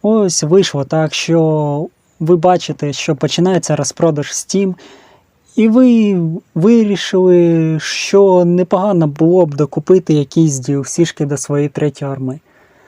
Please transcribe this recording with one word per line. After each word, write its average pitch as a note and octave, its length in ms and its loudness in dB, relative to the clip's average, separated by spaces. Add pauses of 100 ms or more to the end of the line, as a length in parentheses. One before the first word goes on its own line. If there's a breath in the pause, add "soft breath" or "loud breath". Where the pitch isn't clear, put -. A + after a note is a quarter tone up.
Ось G#3 400 0
вийшло D#3 420 0
так, D#3 300 -2
що D#3 720 -2 (320)
ви E3+ 160 2
бачите, D#3+ 560 -2
що D3 240 -4
починається E3 600 -2
розпродаж D3 560 -2
Steam, F#3+ 420 -4 (840 loud breath)
і A3 120 2
ви A3 520 4 (340)
вирішили, F3 1300 2
що F#3+ 640 2
непогано F3+ 600 0
було D#3+ 400 2
б C#3+ 80 -8
докупити D#3 600 0
якісь D3 400 0
D C3+ 220 -4
L C#3 40 -4
C-шки D#3 460 -4
до C#3 100 -6
своєї C#3+ 320 -4
третьої C#3+ 440 -6
арми. C3 280 -10 (480 soft breath)